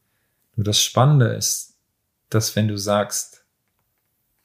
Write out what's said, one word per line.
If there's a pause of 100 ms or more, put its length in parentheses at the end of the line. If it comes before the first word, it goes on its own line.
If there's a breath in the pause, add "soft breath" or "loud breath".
(560)
Nur
das
Spannende
ist, (540)
dass
wenn
du
sagst, (1000)